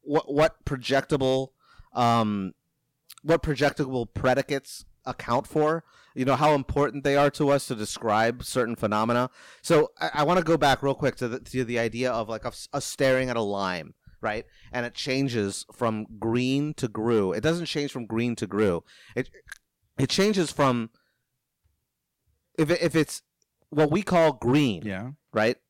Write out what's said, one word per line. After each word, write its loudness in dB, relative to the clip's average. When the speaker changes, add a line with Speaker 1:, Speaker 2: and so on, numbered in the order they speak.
Speaker 1:
what, -2
what 2
projectable, 0
um, 2
what 2
projectable -2
predicates -2
account -4
for, 0
you -2
know, 2
how 4
important -2
they 2
are 4
to 0
us 2
to -4
describe -2
certain -2
phenomena. 0
So 4
I, -2
I 0
wanna 2
go 2
back 2
real 0
quick -2
to -4
the, -6
to -6
the -4
idea -2
of, -2
like, -8
us, -10
us -4
staring 0
at -2
a 0
lime, -4
right? -6
And -4
it -8
changes -2
from -2
green 0
to -4
gru. 0
It -4
doesn't -2
change -6
from -10
green -2
to -6
gru. 2
It, -4
it 0
changes 2
from, 0
if 2
it, 2
if 0
it's 0
what 2
we 2
call 4
green, 2
Speaker 2:
Yeah. -8
Speaker 1:
right? 2